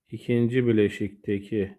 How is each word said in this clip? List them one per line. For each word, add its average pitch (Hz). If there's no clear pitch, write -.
ikinci 120
bileşikteki 104